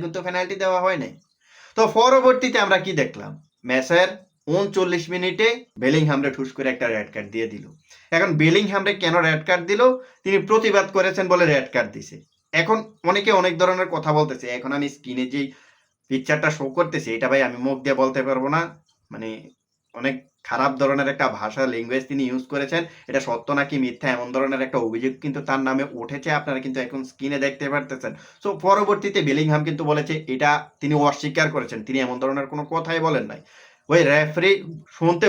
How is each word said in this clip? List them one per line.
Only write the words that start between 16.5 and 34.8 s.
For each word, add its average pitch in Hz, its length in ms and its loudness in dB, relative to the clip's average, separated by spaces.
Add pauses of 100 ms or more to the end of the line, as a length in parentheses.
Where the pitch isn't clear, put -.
শো 139 80 -6 (120)
করতেছি, 131 400 -2
এটা 123 140 0
ভাই 135 160 4
আমি 123 180 -8
মুখ 135 180 0
দিয়ে 135 180 0
বলতে 135 260 0
পারবো 131 280 -2
না, 165 60 2 (500)
মানে 113 180 -10 (680)
অনেক 127 200 -4 (340)
খারাপ 131 220 0 (100)
ধরনের 139 320 0
একটা 131 140 -2 (120)
ভাষা, 107 320 -4
ল্যাঙ্গুয়েজ 120 400 -4
তিনি 139 180 -2
ইউজ 127 140 -4 (100)
করেছেন। 143 280 -2 (280)
এটা 131 180 0
সত্য 117 200 -4 (120)
নাকি 143 240 -2
মিথ্যা, 123 320 -4
এমন 120 200 -6
ধরনের 135 300 -2
একটা 131 120 -2 (100)
অভিযোগ 117 260 -2 (100)
কিন্তু 143 160 -6 (100)
তার 135 180 0
নামে 135 160 0 (180)
উঠেছে, 139 280 -8 (100)
আপনারা 143 260 -4
কিন্তু 131 200 -6
এখন 135 140 -10 (120)
স্ক্রিনে 139 340 -6
দেখতে 139 280 -4
পারতেছেন। 131 380 -6 (320)
So 202 60 -4 (160)
পরবর্তীতে 196 540 2 (100)
বেলিংহাম 151 380 2
কিন্তু 156 240 -4
বলেছে, 151 220 0 (200)
এটা 147 180 2 (300)
তিনি 147 140 0 (120)
অস্বীকার 151 480 0
করেছেন, 120 320 -6
তিনি 131 180 -2
এমন 123 180 -4
ধরনের 135 280 -2
কোনো 151 120 -6 (100)
কথাই 165 340 -2
বলেন 127 240 0
নাই। - 100 -16 (500)
ওই 170 100 6 (100)
রেফারি 156 400 2 (460)